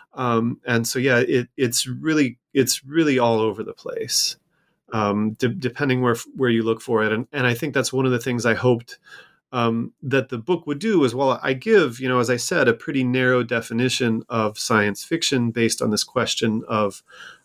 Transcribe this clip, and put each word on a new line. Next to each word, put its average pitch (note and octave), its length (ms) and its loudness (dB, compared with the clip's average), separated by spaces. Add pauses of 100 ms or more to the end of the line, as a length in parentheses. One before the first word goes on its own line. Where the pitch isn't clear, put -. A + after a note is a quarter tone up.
(140)
Um, A#2+ 520 0
and A#2 220 2
so, C3+ 100 -4
yeah, B2+ 200 4
it, B2 380 0
it's B2 300 0
really, C3+ 520 0 (160)
it's C3 300 2
really C#3+ 360 2
all A#2 180 4
over A2 240 -2
the G2 120 -10
place. - 640 -6 (560)
Um, G#2+ 420 0
de-, B2+ 140 0
depending B2+ 540 -2
where, A#2+ 140 2 (180)
where B2+ 160 0
you A2+ 120 2
look A2+ 180 0
for A2 240 0
it. G#2+ 80 0
And, A2+ 200 -4
and C3+ 140 0
I A#2+ 80 2
think C3+ 200 -6
that's C3+ 180 0
one C3 140 0
of B2+ 60 2
the B2 60 0
things A#2+ 260 -4
I A2+ 100 4
hoped, A#2+ 440 0 (540)
um, A#2 400 -2 (100)
that C3+ 260 0
the B2 100 -8
book E3+ 280 -4
would D3 120 -4
do F#3+ 260 2
as A#2 100 2
well. C3 280 0
I C#3 100 0
give, C3 480 2
you C3 80 -4
know, B2+ 100 2
as A#2+ 120 2
I B2 60 2
said, C#3 320 0
a A2+ 60 4
pretty C3+ 300 -4
narrow B2+ 380 2
definition A#2 880 -2
of A2 300 -2
science G#2 460 0
fiction C3 460 -2
based A2+ 320 0
on A2+ 80 0
this G#2 140 -2
question A2+ 640 -2
of, G#2+ 340 -2 (420)